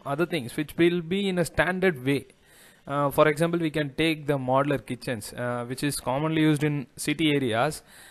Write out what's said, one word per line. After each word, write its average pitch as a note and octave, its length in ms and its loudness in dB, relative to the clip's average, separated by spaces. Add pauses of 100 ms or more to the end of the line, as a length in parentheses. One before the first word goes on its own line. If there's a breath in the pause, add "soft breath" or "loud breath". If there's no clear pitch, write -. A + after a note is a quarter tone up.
other C#3+ 220 -2
things C#3+ 300 -6
which D3+ 200 -6
will F3 240 4
be F#3+ 280 -2
in F#3 100 -2
a E3+ 60 2
standard F3 600 0
way. C#3 220 0 (580 soft breath)
Uh, C#3+ 260 0
for D3+ 180 6
example, E3+ 320 0
we D#3+ 100 -2
can D3 240 -4
take D#3 320 0
the C#3+ 100 2
modular C3+ 480 2
kitchens, A#2+ 500 -8
uh, A#2+ 340 -4
which C3 160 -6
is C#3+ 160 -2
commonly D#3 420 0
used D3+ 220 4
in D3 200 0 (120)
city D3+ 360 0
areas. C3 480 0 (300 loud breath)